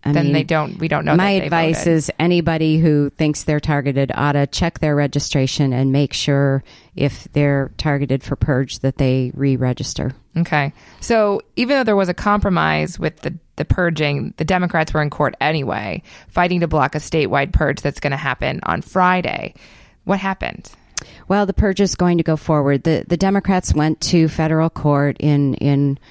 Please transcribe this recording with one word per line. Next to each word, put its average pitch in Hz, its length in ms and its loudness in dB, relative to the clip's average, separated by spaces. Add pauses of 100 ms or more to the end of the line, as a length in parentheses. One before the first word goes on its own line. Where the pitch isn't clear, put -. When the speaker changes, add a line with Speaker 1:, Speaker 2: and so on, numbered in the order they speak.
Speaker 1:
I 143 100 0
Speaker 2:
Then 151 120 2
Speaker 1:
mean, 139 80 2
Speaker 2:
they 156 120 2
don't, 151 340 -2
we 160 100 -2
don't 151 160 -2
know 151 100 2
Speaker 1:
my 196 200 2
Speaker 2:
that 190 60 2
they - 40 -4
Speaker 1:
advice 165 360 0
Speaker 2:
voted. 170 120 2
Speaker 1:
is 160 260 0
anybody 160 600 2
who 151 320 4
thinks 151 340 -2
they're 151 160 0
targeted 139 540 0
ought 143 180 0
to 143 140 2
check - 320 -2
their 151 180 0
registration 139 760 0
and 131 180 2
make 139 220 0
sure 139 500 0 (320)
if - 380 -4
they're 143 420 0
targeted 139 460 -2
for - 120 -6
purge 135 440 -2
that 135 180 -2
they 131 380 0
re-register. 131 800 -2 (240)
Speaker 2:
Okay. 151 340 -2 (280)
So 214 420 2 (140)
even 254 200 0
though 262 80 2
there 214 120 2
was 196 120 2
a 175 60 -2
compromise 165 840 0
with 156 220 -4
the, 135 140 -6 (220)
the 139 100 -4
purging, 151 720 0
the 165 80 -2
Democrats 175 480 0
were 156 80 0
in 147 80 -2
court - 280 -2
anyway, 139 640 -4 (260)
fighting 180 320 0
to 170 60 0
block 151 280 0
a 156 40 -2
statewide 143 540 -2
purge 147 300 0
that's 143 180 -4
gonna 139 160 -2
happen 135 460 -6
on - 180 -2
Friday. - 720 -2 (520)
What 202 140 0
happened? 190 520 -8 (580)
Speaker 1:
Well, 202 160 4
the 190 100 -4
purge 196 260 0
is 196 160 2
going 175 220 2
to 160 60 0
go 160 120 2
forward. 143 480 0
The, 160 220 0
the 175 100 0
Democrats 196 580 2
went 156 280 0
to 160 260 4
federal 160 420 0
court 143 480 0
in, 143 360 2
in 139 440 0 (120)